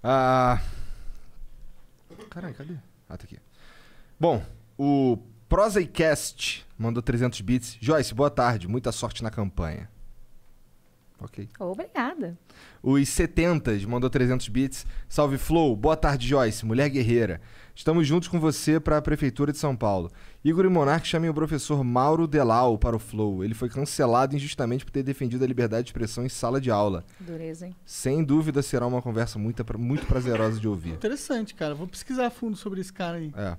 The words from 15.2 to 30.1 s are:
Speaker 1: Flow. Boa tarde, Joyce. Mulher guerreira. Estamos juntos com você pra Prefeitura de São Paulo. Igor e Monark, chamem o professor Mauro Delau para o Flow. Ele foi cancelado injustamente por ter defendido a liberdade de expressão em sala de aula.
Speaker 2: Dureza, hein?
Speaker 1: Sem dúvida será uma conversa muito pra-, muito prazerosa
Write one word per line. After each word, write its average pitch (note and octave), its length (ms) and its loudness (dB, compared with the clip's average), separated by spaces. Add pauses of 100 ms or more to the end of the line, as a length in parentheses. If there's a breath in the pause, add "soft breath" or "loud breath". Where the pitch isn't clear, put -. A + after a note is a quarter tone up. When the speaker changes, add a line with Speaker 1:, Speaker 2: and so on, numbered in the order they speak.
Speaker 1:
Flow. D#3 380 4
Boa D#3 200 4
tarde, C#3 300 0
Joyce. B2 400 2
Mulher B2+ 220 2
guerreira. A#2 520 2 (360 loud breath)
Estamos D#3+ 300 4
juntos E3+ 220 2
com F3 120 0
você D#3 400 2
pra D3+ 200 2
Prefeitura D3 520 0
de C3+ 60 -4
São C#3 180 -2
Paulo. G2 340 0 (340 soft breath)
Igor E3 200 4
e F#3 40 6
Monark, D#3+ 380 4
chamem E3 240 0
o D3+ 40 0
professor D3 500 0
Mauro C#3+ 420 4
Delau B2 500 4
para A#2 200 2
o - 20 0
Flow. G#2 460 -4
Ele G#2+ 100 -2
foi B2 140 -4
cancelado C3+ 680 2
injustamente C3+ 500 -4
por - 60 -12
ter C#3 140 -2
defendido C3 400 -2
a - 20 2
liberdade A#2 380 0
de - 60 -12
expressão A#2+ 360 -4
em - 20 -2
sala B2+ 320 -2
de B2+ 120 -2
aula. G2+ 320 2 (160)
Speaker 2:
Dureza, E3 480 -12
hein? F3+ 80 -16 (100)
Speaker 1:
Sem D3 380 -2
dúvida D3 360 2
será B2+ 260 -2
uma B2 140 0
conversa A2+ 380 -4
muito A2+ 260 -4
pra-, A2 140 -6
muito B2 280 -2
prazerosa A2+ 520 0